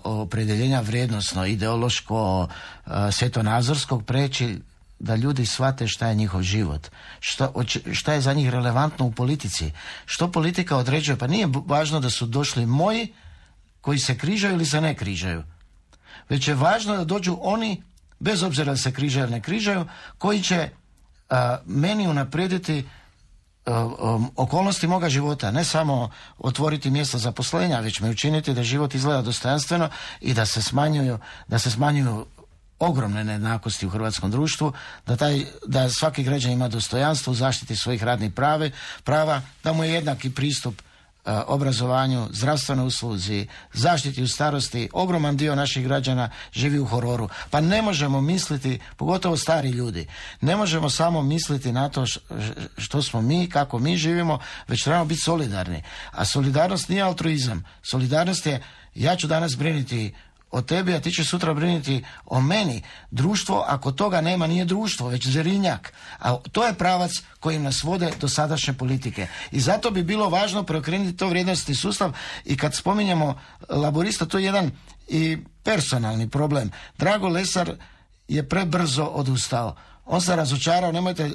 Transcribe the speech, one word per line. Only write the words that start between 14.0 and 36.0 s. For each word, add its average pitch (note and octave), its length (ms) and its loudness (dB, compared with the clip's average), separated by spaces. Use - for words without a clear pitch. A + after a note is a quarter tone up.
križaju G3 360 0
ili E3 120 2
se D3 140 0
ne D#3 140 2
križaju, F2 480 -4
već C#3 200 0
je D3 60 2
važno G#3 420 2
da F3+ 80 -2
dođu F3+ 360 -2
oni, G#3+ 420 -2
bez G3 240 0
obzira C#3+ 300 0
da C3+ 40 0
se C3 160 0
križaju C3+ 320 0
ili A#2 80 -2
ne A#2 80 -4
križaju, G3 460 -2
koji G#3 240 2
će, E3+ 260 0
a, B2 360 2
meni F3+ 420 2
unaprijediti, D#3 760 0
a, A#2 180 2
um, A2+ 520 0
okolnosti F3 500 2
moga F3 220 2
života, C#3 420 0
ne D#3 140 0
samo C#3+ 460 0
otvoriti C#3 520 0
mjesta C3+ 280 0
zaposlenja, C3 640 0
već A2 200 -4
me A2+ 100 0
učiniti D3 440 0
da A#2+ 80 0
život C3+ 320 0
izgleda C3+ 280 2
dostojanstveno C#3+ 640 0
i - 140 0
da A2 120 2
se A2 160 0
smanjuju, C#3 560 2
da A2+ 100 2
se B2 120 2
smanjuju B2+ 560 2
ogromne A2 460 2
nejednakosti G#2+ 600 -2
u F2+ 40 -2
hrvatskom G#2+ 400 -2
društvu, D3 420 0
da A#2+ 100 2
taj, C#3+ 280 2
da C3 240 2
svaki D3 320 0